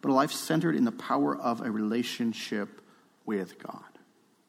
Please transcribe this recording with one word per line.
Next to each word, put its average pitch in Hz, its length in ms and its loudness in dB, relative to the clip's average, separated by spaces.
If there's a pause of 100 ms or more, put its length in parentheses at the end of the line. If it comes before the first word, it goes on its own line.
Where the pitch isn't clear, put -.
but 139 100 0
a 135 40 6
life 139 180 4
centered 156 440 2
in 139 80 6
the 113 80 2
power 139 440 0
of 120 240 -2
a 120 100 -4
relationship 110 1080 -2 (460)
with 98 320 -4
God. - 240 -14 (680)